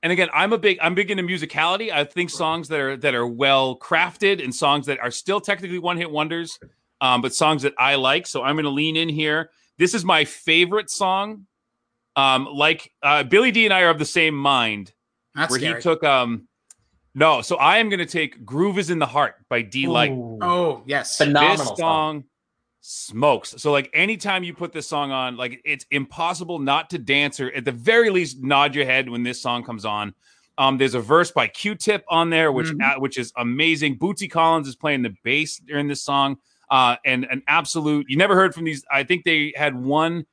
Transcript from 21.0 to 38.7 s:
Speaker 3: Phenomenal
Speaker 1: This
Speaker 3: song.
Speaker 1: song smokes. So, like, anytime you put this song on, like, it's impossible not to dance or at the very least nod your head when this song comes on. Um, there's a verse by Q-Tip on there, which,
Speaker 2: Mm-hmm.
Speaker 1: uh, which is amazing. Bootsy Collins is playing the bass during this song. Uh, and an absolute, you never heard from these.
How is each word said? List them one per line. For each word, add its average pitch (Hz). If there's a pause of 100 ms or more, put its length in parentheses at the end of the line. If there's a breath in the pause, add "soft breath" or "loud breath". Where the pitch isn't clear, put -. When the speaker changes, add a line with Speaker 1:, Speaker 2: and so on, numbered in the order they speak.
Speaker 3:
Phenomenal 147
Speaker 1:
This 143
Speaker 3:
song. 113
Speaker 1:
song 156 (580)
smokes. -
So, 147
like, 139
anytime 190
you 175
put 170
this 151
song 143
on, 127
like, 123
it's 147
impossible 170
not 143
to 175
dance 139
or 127
at 135
the 139
very 214
least 156
nod 139
your 143
head 131
when 120
this 123
song 120
comes 110
on. 104 (440)
Um, 135
there's 127
a 123
verse 151
by 123
Q-Tip 208
on 165
there, 160
which, 139
Speaker 2:
Mm-hmm. 147
Speaker 1:
uh, 135
which 131
is 120
amazing. 143
Bootsy 185
Collins 165
is 131
playing 143
the 107
bass 143
during 147
this 143
song. 139 (320)
Uh, 127 (100)
and 127
an 131
absolute, 151
you 135
never 196
heard 185
from 165
these. 151